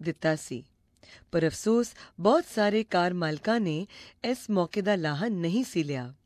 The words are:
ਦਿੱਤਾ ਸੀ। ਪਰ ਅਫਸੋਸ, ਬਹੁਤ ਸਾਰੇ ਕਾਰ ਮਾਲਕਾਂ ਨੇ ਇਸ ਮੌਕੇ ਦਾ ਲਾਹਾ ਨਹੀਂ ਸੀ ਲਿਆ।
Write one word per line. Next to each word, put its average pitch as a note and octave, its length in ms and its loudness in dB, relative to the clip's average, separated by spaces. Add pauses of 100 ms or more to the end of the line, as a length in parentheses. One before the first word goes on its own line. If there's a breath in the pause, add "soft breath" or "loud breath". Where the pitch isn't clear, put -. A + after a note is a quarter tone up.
ਦਿੱਤਾ D#3 340 -2
ਸੀ। - 260 -12 (680 loud breath)
ਪਰ E3 140 2
ਅਫਸੋਸ, A3+ 460 2 (280 loud breath)
ਬਹੁਤ C4 240 4 (100)
ਸਾਰੇ G#3+ 360 2
ਕਾਰ F3+ 240 2
ਮਾਲਕਾਂ F3 460 -2
ਨੇ E3 160 0 (540 loud breath)
ਇਸ B3+ 80 -2 (120)
ਮੌਕੇ F#3+ 320 0
ਦਾ G3+ 140 2
ਲਾਹਾ D#3 320 -2
ਨਹੀਂ F#3 360 0
ਸੀ E3 180 -2
ਲਿਆ। C3 300 -6 (140)